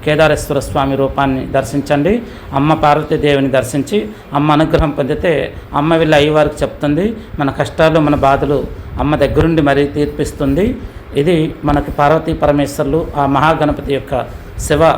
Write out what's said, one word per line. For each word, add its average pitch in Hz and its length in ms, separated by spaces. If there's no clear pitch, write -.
కేదారేశ్వర 151 600
స్వామి 135 340
రూపాన్ని 135 420
దర్శించండి. 143 560
అమ్మ 147 120
పార్వతీదేవిని 147 720
దర్శించి 135 420
అమ్మ 147 180
అనుగ్రహం 156 420
పొందితే 151 340
అమ్మ 156 100
వెళ్ళి 156 180
అయ్యవారికి 151 440
చెప్తుంది, 147 420
మన 139 180
కష్టాలు 160 480
మన 147 80
బాధలు 139 320
అమ్మ 147 200
దగ్గరుండి 151 460
మరీ 139 160
తీర్పిస్తుంది. 147 680
ఇది 170 140
మనకి 147 300
పార్వతీ 156 440
పరమేశ్వర్లు, 143 600
ఆ 139 40
మహాగణపతి 147 600
యొక్క 123 260
శివ 151 160